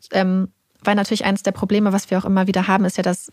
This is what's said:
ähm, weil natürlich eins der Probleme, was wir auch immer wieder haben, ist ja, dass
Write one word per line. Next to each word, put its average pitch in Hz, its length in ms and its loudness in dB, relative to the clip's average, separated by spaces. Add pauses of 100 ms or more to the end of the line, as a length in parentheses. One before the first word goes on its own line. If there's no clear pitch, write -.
(120)
ähm, 185 360 2 (340)
weil 202 120 2
natürlich 208 320 0
eins 196 160 0
der 196 100 0
Probleme, 208 400 0
was 196 180 -2
wir 185 80 0
auch 185 60 -2
immer 190 220 2
wieder 185 200 0
haben, 196 200 2
ist 196 100 -4
ja, 190 60 0
dass 180 300 -4